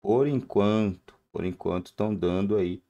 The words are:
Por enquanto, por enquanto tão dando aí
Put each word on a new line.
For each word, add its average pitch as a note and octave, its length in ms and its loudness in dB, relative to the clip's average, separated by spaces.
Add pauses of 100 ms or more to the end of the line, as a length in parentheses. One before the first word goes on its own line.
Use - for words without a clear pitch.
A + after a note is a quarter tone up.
Por A#2+ 260 2
enquanto, G#2+ 880 0 (160)
por E2+ 140 -4
enquanto F2+ 480 -6
tão G#2+ 220 -2
dando F#2 400 0
aí F2+ 340 -2